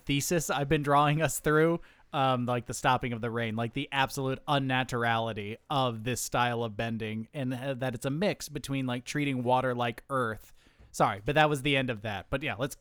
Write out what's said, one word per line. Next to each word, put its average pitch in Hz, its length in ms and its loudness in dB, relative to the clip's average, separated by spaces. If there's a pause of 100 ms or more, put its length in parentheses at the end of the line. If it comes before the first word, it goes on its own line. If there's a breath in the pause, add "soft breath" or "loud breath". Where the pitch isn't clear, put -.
thesis 143 440 2
I've 143 200 0
been 151 140 4
drawing 147 380 4
us - 180 0
through, 160 400 4 (340 soft breath)
um, 131 320 2
like, 123 220 0
the 123 60 -6
stopping 127 400 2
of 117 80 -6
the 117 80 -2
rain, 113 280 -2
like, 117 160 -2
the 139 180 -6
absolute 131 560 0
unnaturality 117 1080 0 (120)
of 127 360 0
this 123 160 -2
style 120 420 0
of 107 140 -6
bending, 110 560 -4
and, 131 200 -4
uh, 131 220 -6
that 123 180 -4
it's 127 120 -8
a 135 40 0
mix 165 400 -2
between, 139 380 -4
like, 123 180 -4
treating 139 380 -2
water 127 320 2
like 120 340 -2
earth. 117 440 -4 (380 soft breath)
Sorry, 110 320 0
but 135 120 -2
that 151 140 8
was 143 140 0
the 143 120 4
end 131 160 2
of 104 120 -6
that. 101 280 -6
But 139 120 -2
yeah, 123 140 -2
let's, 139 240 -4